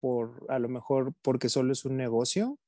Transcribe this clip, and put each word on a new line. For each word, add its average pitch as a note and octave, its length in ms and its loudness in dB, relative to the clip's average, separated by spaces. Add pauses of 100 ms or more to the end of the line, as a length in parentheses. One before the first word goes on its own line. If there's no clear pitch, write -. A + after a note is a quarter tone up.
por, A#2+ 480 -2
a C3 100 0
lo A#2+ 120 -2
mejor C3 500 0
porque B2+ 300 2
solo C3 200 2
es C3+ 140 -2
un C3 140 -2
negocio C3 680 0